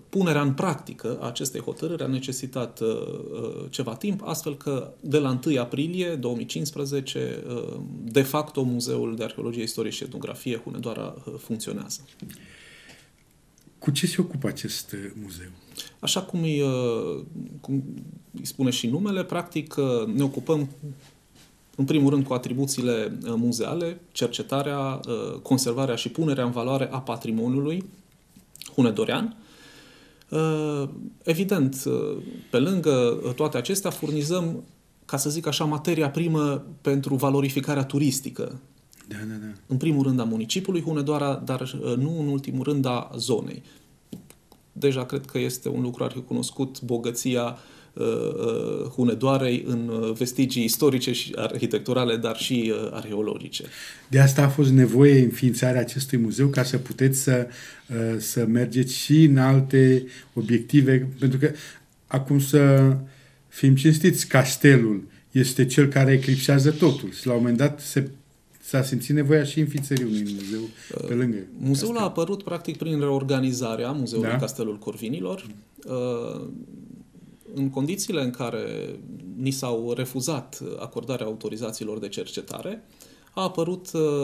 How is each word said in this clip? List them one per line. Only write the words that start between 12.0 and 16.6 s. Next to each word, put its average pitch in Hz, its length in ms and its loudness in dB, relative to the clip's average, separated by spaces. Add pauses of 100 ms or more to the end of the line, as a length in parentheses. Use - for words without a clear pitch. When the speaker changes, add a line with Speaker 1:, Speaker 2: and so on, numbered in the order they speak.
Speaker 2:
Cu - 120 0
ce 175 160 0
se 180 140 0
ocupă 143 260 -4
acest, - 460 -8
eh, 101 60 -10 (240)
muzeu? 87 260 -14 (500)
Speaker 1:
Așa 190 220 -2
cum 185 200 -6
îi, 156 180 0
eh, 120 640 -2 (380)